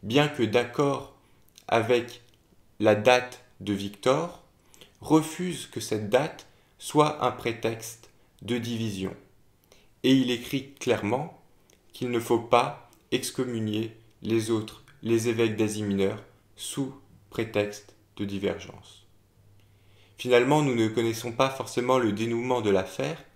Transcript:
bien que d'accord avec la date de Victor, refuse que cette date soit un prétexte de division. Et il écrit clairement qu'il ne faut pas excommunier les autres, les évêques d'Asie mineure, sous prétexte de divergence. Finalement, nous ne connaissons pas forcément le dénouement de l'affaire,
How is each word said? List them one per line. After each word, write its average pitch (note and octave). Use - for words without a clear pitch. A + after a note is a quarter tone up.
bien C3
que C#3+
d'accord A#2+
avec A#2
la G#2+
date B2
de G2+
Victor, B2+
refuse D#3+
que -
cette G#2+
date C3
soit D3+
un B2
prétexte -
de A#2
division. A2
Et C3
il B2+
écrit B2+
clairement A#2+
qu'il B2
ne A#2+
faut A#2
pas A#2+
excommunier A2+
les A2
autres, A2
les A2+
évêques A2+
d'Asie G#2+
mineure, G2+
sous -
prétexte -
de G#2
divergence. -
Finalement, B2
nous C3+
ne A2+
connaissons A2+
pas C3
forcément B2+
le A2+
dénouement A#2
de G#2+
l'affaire, C3+